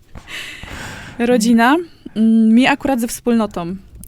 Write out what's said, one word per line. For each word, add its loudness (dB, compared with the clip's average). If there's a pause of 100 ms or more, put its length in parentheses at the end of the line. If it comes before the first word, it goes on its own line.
(1200)
Rodzina, 4 (380)
mm, 4
mi 4
akurat 0
ze -4
wspólnotą. -4 (320)